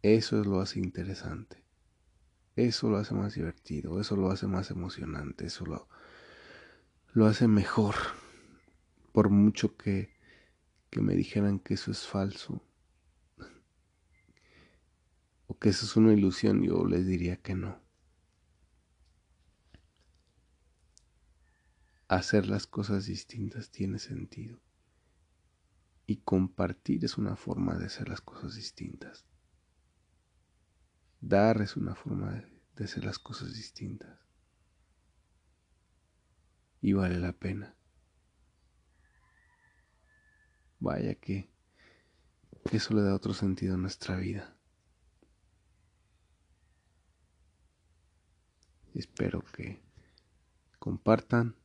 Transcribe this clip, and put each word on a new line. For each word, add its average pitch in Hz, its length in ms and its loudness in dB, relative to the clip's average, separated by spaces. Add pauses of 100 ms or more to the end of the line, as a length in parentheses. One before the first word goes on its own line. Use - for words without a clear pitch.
Eso 110 380 4
es 101 60 0
lo 95 140 2
hace 98 180 -4
interesante. 92 840 -8 (920)
Eso 117 320 2
lo 104 80 4
hace 107 180 -2
más 101 200 -4
divertido, 82 680 -6
eso 104 160 -2
lo 95 140 2
hace 98 160 -4
más 95 240 -4
emocionante, 87 760 -8
eso - 200 -10
lo, 78 220 -10 (1200)
lo 110 140 8
hace 110 220 6
mejor. 104 460 4 (1160)
Por 107 160 6
mucho 104 480 6
que, 98 400 -4 (720)
que - 140 -2
me - 120 2
dijeran 101 440 2
que - 160 -4
eso - 160 -6
es - 160 -6
falso, - 560 -4 (2750)
o - 120 -10
que 110 100 4
eso 101 160 2
es 107 120 0
una 110 160 10
ilusión, 101 500 4
yo 85 240 2
les 90 200 2
diría 90 300 -2
que - 180 -8
no. 95 280 -8 (4000)
Hacer 95 400 2
las 104 180 -2
cosas 101 400 -4
distintas 104 640 -8
tiene 101 280 -4
sentido. - 640 -12 (1500)
Y 107 160 -2
compartir 95 840 0
es - 140 -4
una 101 180 -4
forma 87 400 -4
de 85 100 -6
hacer - 220 -10
las - 120 -10
cosas - 360 -14
distintas. - 680 -16 (2000)
Dar 107 400 4
es 101 160 -2
una - 180 -4
forma 98 380 -6
de, 107 160 -12 (280)
de 107 80 -6
hacer - 200 -8
las 98 140 -6
cosas - 340 -12
distintas. - 640 -14 (2500)
Y 101 140 4
vale 90 240 2
la 90 160 -4
pena. 98 420 -8 (3000)
Vaya - 380 -2
que - 340 -6 (1200)
eso 110 220 0
le 107 80 6
da 98 120 4
otro 101 200 -2
sentido 95 400 -2
a - 20 -2
nuestra 92 400 -4
vida. 95 400 -8 (4000)
Espero - 580 -4
que - 300 -12 (960)
compartan 113 880 0